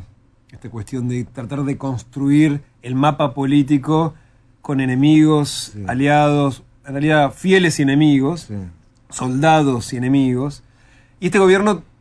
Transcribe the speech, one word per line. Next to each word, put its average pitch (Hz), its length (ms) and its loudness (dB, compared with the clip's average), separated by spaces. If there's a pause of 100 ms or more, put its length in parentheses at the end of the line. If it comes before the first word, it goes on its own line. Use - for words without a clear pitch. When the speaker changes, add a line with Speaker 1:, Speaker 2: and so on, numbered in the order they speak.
(520)
Speaker 1:
esta 117 180 -20
cuestión 120 380 -8
de 123 180 -6
tratar 139 380 -10
de 135 140 -4
construir 143 840 0 (200)
el 127 140 -8
mapa 143 380 0
político 143 800 0 (460)
con 139 200 -4
enemigos, 147 920 2
Speaker 2:
Sí. 104 140 -14
Speaker 1:
aliados, 143 760 0 (220)
en 135 80 -14
realidad 147 420 0
fieles 180 440 2
y 147 40 0
enemigos, 143 640 2
Speaker 2:
Sí. 107 80 -12 (540)
Speaker 1:
soldados 139 840 0
y 123 40 -8
enemigos. 131 640 -2 (560)
Y 180 80 -6
este 202 120 0
gobierno 196 440 2 (180)